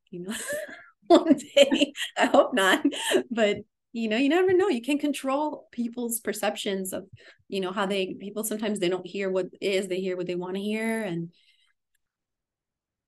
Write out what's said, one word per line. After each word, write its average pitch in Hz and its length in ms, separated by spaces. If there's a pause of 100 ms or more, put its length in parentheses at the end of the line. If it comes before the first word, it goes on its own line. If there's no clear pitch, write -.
(100)
you 175 140
know, 202 100 (360)
<laughs> - 360
one 330 300
day. 285 560 (260)
I 214 80
hope 262 280
not. 196 300 (460)
But, 208 280 (340)
you 233 160
know, 214 80
you 277 120
never 370 260
know. 359 140
You 247 140
can 285 160
control 285 720
people's 233 480
perceptions 196 720
of, 196 140 (420)
you 196 120
know, 185 120
how 196 140
they, 190 280
people, 208 300
sometimes 214 340
they 175 100
don't 180 180
hear 196 240
what 185 160 (140)
is, 190 280
they 185 120
hear 185 160
what 180 100
they 180 80
wanna 185 240
hear. 220 460
And 170 280 (1800)